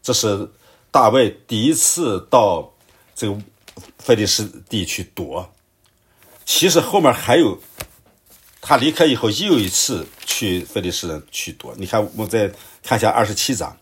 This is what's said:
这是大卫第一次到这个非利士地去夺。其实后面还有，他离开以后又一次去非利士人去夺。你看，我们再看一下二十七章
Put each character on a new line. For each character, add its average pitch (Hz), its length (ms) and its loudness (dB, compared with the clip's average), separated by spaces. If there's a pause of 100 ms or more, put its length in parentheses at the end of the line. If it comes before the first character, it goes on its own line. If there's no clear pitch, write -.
这 - 80 -4
是 104 400 -2 (400)
大 123 180 6
卫 117 220 4 (160)
第 113 160 -2
一 156 100 2
次 147 560 -2
到 98 440 2 (420)
这 110 120 -6
个 101 140 -6 (560)
非 - 160 2
利 107 140 2
士 - 160 -2 (260)
地 95 160 -4
去 - 200 -8 (100)
夺。 - 340 -10 (960)
其 - 240 2
实 165 120 4
后 - 180 0
面 175 140 6
还 - 240 2
有， 113 200 2 (1000)
他 - 160 2
离 135 160 2
开 160 140 4
以 135 100 4
后 110 140 -2
又 160 280 2
一 98 120 0
次 - 360 -2 (200)
去 90 400 -4
非 - 160 -6
利 90 100 -4
士 - 160 -8
人 78 240 -10
去 - 220 -10
夺。 - 240 -18
你 95 80 -10
看， 107 180 0 (120)
我 107 80 -6
们 92 60 -8
再 104 240 0 (300)
看 120 140 -2
一 110 40 -2
下 104 80 2
二 113 160 2
十 101 80 -6
七 127 220 -4
章 - 260 -10